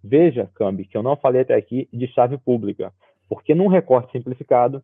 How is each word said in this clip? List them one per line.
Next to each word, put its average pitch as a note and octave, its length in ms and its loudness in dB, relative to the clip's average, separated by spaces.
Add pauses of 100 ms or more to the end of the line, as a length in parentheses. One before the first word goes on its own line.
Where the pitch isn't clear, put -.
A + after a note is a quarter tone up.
Veja, B2 520 2
Cambi, F#2+ 300 -4
que - 120 -10
eu G#2+ 60 -4
não C#3 120 0
falei B2+ 260 0
até B2+ 120 0
aqui A#2+ 400 -4
de A#2+ 140 -6
chave B2+ 320 0
pública, G2+ 520 -4 (380)
porque - 240 -4
num F#3 140 2
recorte C3 440 2
simplificado B2+ 720 -2